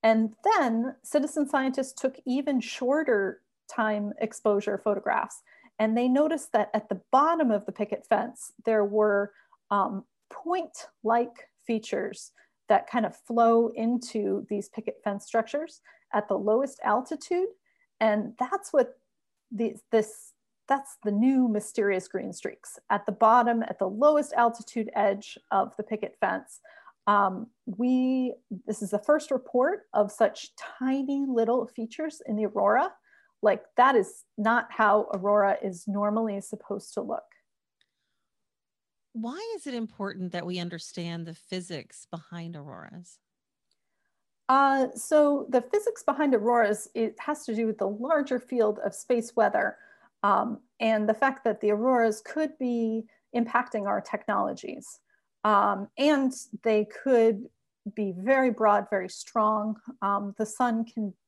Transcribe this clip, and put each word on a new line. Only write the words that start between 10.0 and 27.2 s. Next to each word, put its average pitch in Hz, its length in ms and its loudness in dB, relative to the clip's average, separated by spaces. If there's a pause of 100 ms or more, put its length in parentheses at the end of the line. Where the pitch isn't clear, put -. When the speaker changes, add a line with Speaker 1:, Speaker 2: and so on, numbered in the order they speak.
Speaker 1:
point-like - 1200 -4 (160)
features - 680 -6 (380)
that 202 180 4
kind 226 200 0
of - 100 -8
flow 233 560 4
into 226 720 -2
these 202 220 -6
picket - 340 -10
fence 202 220 -6
structures 294 560 -4 (320)
at 208 140 0
the 190 100 0
lowest 233 460 0
altitude. 320 640 -2 (520)
And 214 380 0
that's 370 340 -4
what 254 280 2 (520)
the, 226 260 -4 (140)
this - 420 -2 (340)
that's 180 360 -2
the 208 80 -2
new 254 360 4
mysterious 202 600 0
green - 260 -8
streaks - 460 -14 (100)
at 202 160 0
the 208 60 -4
bottom, 226 520 4
at - 160 -8
the 190 80 0
lowest 294 460 2
altitude 233 640 0
edge 202 420 -2 (140)
of 190 260 0
the 214 60 -6
picket - 360 -8
fence. 190 400 -2 (480)
Um, 202 400 2 (180)